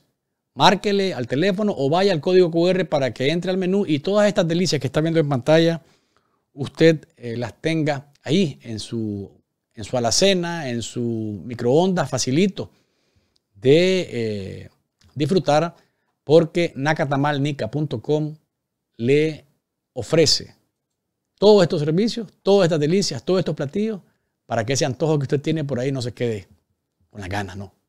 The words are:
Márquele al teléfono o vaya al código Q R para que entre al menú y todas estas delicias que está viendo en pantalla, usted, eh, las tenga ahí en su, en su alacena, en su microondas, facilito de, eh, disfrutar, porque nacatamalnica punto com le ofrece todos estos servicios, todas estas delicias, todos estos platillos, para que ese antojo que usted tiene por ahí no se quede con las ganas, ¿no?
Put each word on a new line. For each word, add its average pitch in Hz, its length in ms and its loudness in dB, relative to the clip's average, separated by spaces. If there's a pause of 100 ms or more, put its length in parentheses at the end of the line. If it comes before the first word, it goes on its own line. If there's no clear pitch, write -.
(540)
Márquele 190 600 2
al 123 120 -6
teléfono 196 500 0
o 139 140 0
vaya 190 220 2
al 160 80 0
código 180 300 4
Q 170 180 2
R 185 160 0
para 135 280 0
que 131 180 -2
entre 175 200 -4
al 185 60 -2
menú 190 300 0
y 147 140 0
todas 208 280 2
estas 190 180 0
delicias 165 340 0
que 135 60 -4
está 143 140 0
viendo 165 180 0
en 151 100 2
pantalla, 160 540 2 (720)
usted, 156 640 2
eh, 117 200 -10
las 117 240 -10
tenga 151 520 -4 (100)
ahí 156 400 0
en 113 160 -10
su, 104 520 -8 (440)
en 110 100 -14
su - 120 -6
alacena, 170 720 0
en 117 140 -6
su 110 640 -6
microondas, 143 640 0
facilito 139 600 -2 (840)
de, 170 560 2
eh, 98 600 -6 (440)
disfrutar, 151 600 0 (500)
porque 165 520 4
nacatamalnica 143 920 -2
punto 143 320 -4
com 151 340 -2 (600)
le 147 500 0 (480)
ofrece - 640 0 (800)
todos 202 240 6
estos 170 180 0
servicios, 180 480 -2 (140)
todas 196 240 4
estas 160 140 0
delicias, 156 440 -2
todos 185 140 0
estos 170 160 -4
platillos, 190 460 -6 (440)
para 117 220 -4
que 135 80 -2
ese 147 100 0
antojo 151 340 0
que 143 40 -2
usted 139 180 -2
tiene 160 240 -4
por 139 160 -6
ahí 135 100 -4
no 135 120 -4
se 120 100 -6
quede 113 360 -4 (600)
con 107 120 -18
las 92 100 -12
ganas, 98 260 -8
¿no? 98 160 -14 (160)